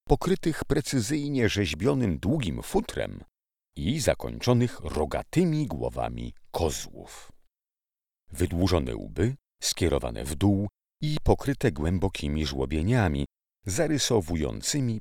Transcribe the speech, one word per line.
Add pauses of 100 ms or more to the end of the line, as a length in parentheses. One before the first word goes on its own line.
pokrytych
precyzyjnie
rzeźbionym
długim
futrem (520)
i
zakończonych
rogatymi
głowami (160)
kozłów. (1000)
Wydłużone
łby, (260)
skierowane
w
dół (340)
i
pokryte
głębokimi
żłobieniami, (420)
zarysowującymi